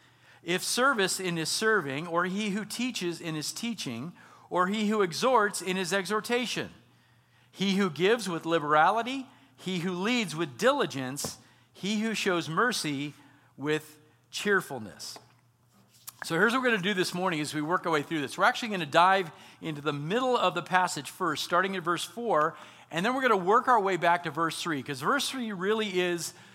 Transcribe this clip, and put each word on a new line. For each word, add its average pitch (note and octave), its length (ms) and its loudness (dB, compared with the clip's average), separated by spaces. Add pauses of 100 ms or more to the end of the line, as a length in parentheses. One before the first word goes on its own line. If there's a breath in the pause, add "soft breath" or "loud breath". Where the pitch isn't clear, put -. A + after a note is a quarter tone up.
(440 soft breath)
if F3 200 -2
service A#3 560 2
in F3 180 -2
his D#3 120 -2
serving, F3 560 0
or F3 200 0
he G3 260 -2
who G3+ 120 -2
teaches G3 560 -4
in E3 140 -6
his D3+ 180 -6
teaching, E3 600 -8 (380 loud breath)
or F3+ 160 4
he G#3+ 200 0
who G#3+ 140 2
exhorts G3 640 2
in F#3 140 -2
his F3+ 140 -2
exhortation, G3+ 800 -2 (800 soft breath)
he F#3+ 260 0
who G3 120 2
gives F#3 400 0
with D#3+ 160 -4
liberality, E3+ 800 2 (320 loud breath)
he F#3 220 -4
who F3+ 140 -2
leads G3 420 0
with D#3 240 -4
diligence, D3 800 -2 (340 soft breath)
he G#3 280 -4
who A3 120 -2
shows F3 340 0
mercy D#3 680 -2 (420 loud breath)
with D3+ 400 -4 (320 soft breath)
cheerfulness." C3+ 880 -4 (1040)
So E3 120 -4
here's G#3+ 180 4
what C4 80 2
we're B3 80 2
gonna A3 120 2
do G3+ 120 0
this F#3 200 0
morning F3+ 280 0
as C#3+ 120 -6
we D3+ 80 -2
work E3+ 240 0
our F3 60 0
way D3+ 100 2
through D3+ 200 -4
this. B2+ 160 -6
We're F#3 80 4
actually A#3+ 240 2
gonna F#3 160 -4
dive F3 440 4 (300 loud breath)
into D3+ 220 -6
the D3 100 -2
middle G#3+ 460 0
of F3+ 180 2
the F3 60 -4
passage F3 480 0
first, D#3+ 340 -4
starting F#3+ 320 2
at F#3 80 -6
verse E3 220 -2
four, E3 500 0 (360 loud breath)
and E3+ 140 -2
then B3 80 2
we're C4+ 80 -2
gonna A#3+ 140 4
work G3+ 320 4
our B3 120 6
way F#3+ 180 0
back F3 260 4
to E3 80 -4
verse D#3+ 300 -2
three, D3+ 200 -2
'cause B2+ 200 -6
verse A#3+ 280 0
three A#3+ 220 -6
really G3 480 0
is, F3 340 -2 (220 loud breath)